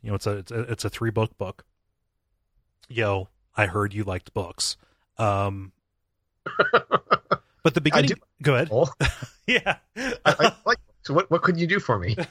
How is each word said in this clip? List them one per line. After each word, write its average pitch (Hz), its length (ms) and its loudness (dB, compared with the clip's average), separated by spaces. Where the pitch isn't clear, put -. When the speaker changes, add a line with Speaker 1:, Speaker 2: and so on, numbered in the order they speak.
Speaker 1:
You 107 60 -8
know, 104 60 -2
it's 95 120 -4
a, 104 100 -2
it's 95 140 -12
a, 117 100 -6
it's 117 240 -6
a 101 40 -2
three 113 220 -2
book 110 260 -2
book. - 260 -10
Yo, 104 400 0
I 104 120 4
heard 101 260 -2
you 104 100 -4
liked 92 300 -8
books. - 420 -4
Um, 98 540 0
Speaker 2:
<laughs> - 280 0
Speaker 1:
but 151 120 4
the - 20 2
Speaker 2:
I - 20 0
Speaker 1:
beginning, 147 300 4
Speaker 2:
do. - 60 0
Speaker 1:
go 139 140 4
ahead. 147 140 2
Speaker 2:
Cole. 139 260 4
Speaker 1:
<laughs> - 40 -6
Yeah. 220 300 2
Speaker 2:
I, 247 180 -4
I - 280 0
like, 233 120 2
so - 120 -8
what, 180 160 0
what 170 120 0
could 170 180 0
you 170 80 0
do 196 120 0
for 113 200 0
me? 95 160 -2